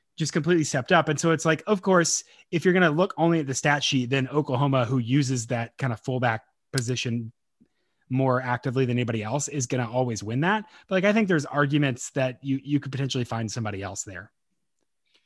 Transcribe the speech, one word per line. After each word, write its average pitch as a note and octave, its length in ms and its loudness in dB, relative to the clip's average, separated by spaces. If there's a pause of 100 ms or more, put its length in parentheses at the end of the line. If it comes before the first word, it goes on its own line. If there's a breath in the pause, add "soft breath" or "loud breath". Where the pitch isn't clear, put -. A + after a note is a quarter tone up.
(180)
just D#3 160 -4
completely E3 300 2
stepped C3+ 280 -2
up. E3 160 4
And D3 100 -2
so E3+ 120 0
it's D#3+ 160 0
like, D#3+ 200 0
of G#3 140 0
course, F3+ 440 2 (260 soft breath)
if E3+ 160 0
you're F3+ 80 4
gonna F3+ 160 6
look F3 260 0
only E3 240 2
at C#3+ 60 -4
the C3 80 -4
stat D3 280 0
sheet, B2+ 280 0
then C3 180 0
Oklahoma, C3+ 560 0
who B2+ 140 -2
uses B2+ 480 0
that A#2 320 -6
kind B2+ 160 -2
of G#2+ 60 -14
fullback B2 420 -2 (300)
position A#2+ 600 -4 (760)
more C3 320 2
actively B2 420 0
than B2 140 0
anybody A2+ 240 0
else, B2+ 260 -4
is C3+ 180 -4
gonna B2 240 -2
always B2 320 -2
win A2+ 200 -2
that. G3+ 240 0 (220 soft breath)
But, F#3+ 80 0
like, F#3 80 2
I G3+ 100 4
think A3 120 2
there's D#3+ 200 2
arguments C#3+ 640 0
that C3 320 -2
you, C3+ 200 -2
you C#3+ 180 0
could C3+ 120 -10
potentially C3 320 -2
find A2+ 260 -4
somebody G#2 320 -6
else F#2+ 200 -8
there. F2+ 280 -14 (960)